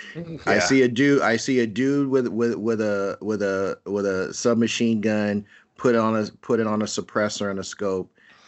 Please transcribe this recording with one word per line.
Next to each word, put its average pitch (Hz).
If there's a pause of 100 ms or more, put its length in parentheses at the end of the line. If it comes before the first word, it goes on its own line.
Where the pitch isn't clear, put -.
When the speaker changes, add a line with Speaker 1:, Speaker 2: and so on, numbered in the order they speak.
(140)
Speaker 1:
<laughs> 165
Speaker 2:
I 98
Speaker 3:
Yeah. -
Speaker 2:
see 135
a 123
dude, 139
I 110
see 127
a 117
dude 135
with, 131
with, 113
with 107
a, 101
with 101
a, 95
with 98
a 95
submachine 113
gun, 104 (320)
put 123
it 117
on 110
a, 107 (160)
put 117
it 110
on 107
a 107
suppressor 104
and 98
a 95
scope 95 (360)